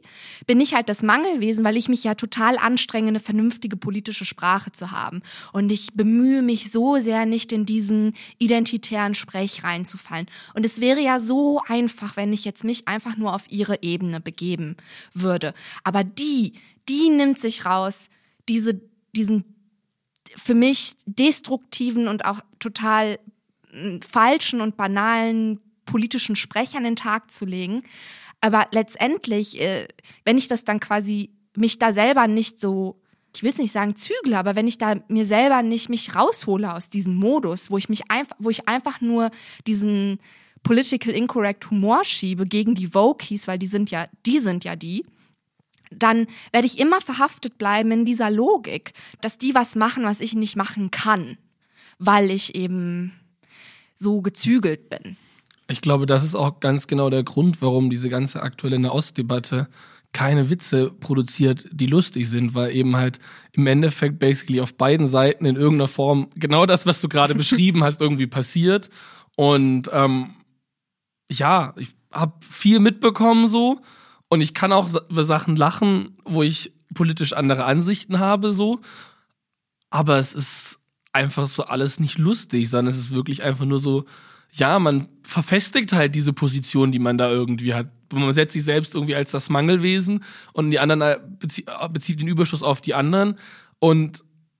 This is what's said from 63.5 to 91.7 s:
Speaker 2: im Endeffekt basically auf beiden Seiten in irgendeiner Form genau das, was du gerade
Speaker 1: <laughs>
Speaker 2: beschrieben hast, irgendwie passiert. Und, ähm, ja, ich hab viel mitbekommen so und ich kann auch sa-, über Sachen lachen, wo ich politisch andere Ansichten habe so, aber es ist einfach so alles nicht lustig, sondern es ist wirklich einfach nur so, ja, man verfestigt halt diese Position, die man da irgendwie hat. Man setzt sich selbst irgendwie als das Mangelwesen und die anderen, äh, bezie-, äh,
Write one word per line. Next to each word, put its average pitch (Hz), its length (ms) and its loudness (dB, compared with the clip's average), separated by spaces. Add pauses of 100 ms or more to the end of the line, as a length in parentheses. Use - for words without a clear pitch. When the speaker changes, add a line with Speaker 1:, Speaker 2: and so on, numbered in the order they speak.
Speaker 2:
im 143 140 2
Endeffekt 147 520 2
basically 135 420 2
auf 123 160 -4
beiden 143 320 4
Seiten 135 380 2
in 131 100 2
irgendeiner 143 320 4
Form 139 460 2
genau 156 320 4
das, 180 180 4
was 175 160 2
du 160 80 -2
gerade 143 260 4
Speaker 1:
<laughs> - 20 0
Speaker 2:
beschrieben 175 460 4
hast, 147 180 2
irgendwie 143 260 2
passiert. 170 640 0 (460)
Und, 135 560 4
ähm, 135 420 2 (960)
ja, 143 480 2
ich 127 160 -12 (180)
hab 160 320 -4
viel 214 340 4
mitbekommen 226 720 4
so 240 320 2 (480)
und 165 120 4
ich 156 120 0
kann 196 200 0
auch 185 160 4
sa-, 165 200 -2
über 160 160 0
Sachen 156 320 2
lachen, 190 680 2
wo 160 180 0
ich 156 300 -2 (220)
politisch 160 380 0
andere 135 320 0
Ansichten 170 540 0
habe 202 340 2
so, 214 280 0 (1080)
aber 147 280 4
es 135 160 -2
ist - 440 -4 (340)
einfach 139 340 0
so 135 180 -4
alles 135 360 -2
nicht 151 180 -2
lustig, 156 520 0
sondern 123 220 2
es 131 60 -6
ist 123 140 -8
wirklich 131 300 -4
einfach 135 240 -2
nur 139 120 0
so, 139 260 -2 (480)
ja, 143 260 2
man 143 300 2 (140)
verfestigt 196 720 -2
halt 147 220 2
diese 147 180 0
Position, 135 600 0
die 127 60 0
man 123 200 0
da 123 120 2
irgendwie 120 440 0
hat. 120 140 -4 (240)
Man 139 220 0
setzt 156 180 2
sich 151 120 -4
selbst 151 300 -2
irgendwie 147 200 -2
als 139 160 -4
das - 180 -4
Mangelwesen 180 760 0 (280)
und 151 180 -2
die 147 80 2
anderen, 151 220 2
äh, 147 180 2 (200)
bezie-, - 280 -8
äh, 139 220 -8